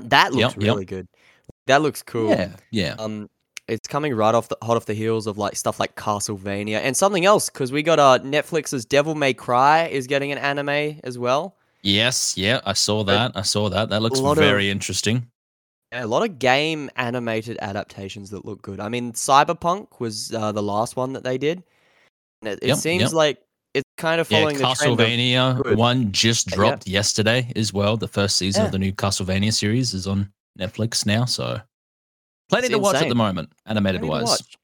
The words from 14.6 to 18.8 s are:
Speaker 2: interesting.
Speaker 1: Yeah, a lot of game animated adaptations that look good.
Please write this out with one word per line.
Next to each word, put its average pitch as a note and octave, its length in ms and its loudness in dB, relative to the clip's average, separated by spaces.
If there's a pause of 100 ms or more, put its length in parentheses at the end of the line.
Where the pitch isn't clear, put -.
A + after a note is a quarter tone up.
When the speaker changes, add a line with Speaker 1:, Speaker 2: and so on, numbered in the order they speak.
Speaker 2:
interesting. G#2 580 -2 (640)
Speaker 1:
Yeah, B2 120 -8
a - 20 -6
lot C3 220 0
of D#3+ 120 -12
game C#3+ 560 2
animated A#2 640 -4
adaptations G2 720 -10
that G2 140 -12
look G#2 160 -12
good. G2 200 -12